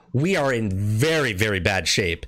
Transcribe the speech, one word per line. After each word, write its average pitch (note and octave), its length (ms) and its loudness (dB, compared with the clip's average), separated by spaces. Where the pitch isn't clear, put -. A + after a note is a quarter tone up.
we E3+ 240 0
are C#3 160 0
in A2 180 -2
very, A2 640 0
very G2+ 260 0
bad F#2 260 0
shape E2+ 420 -2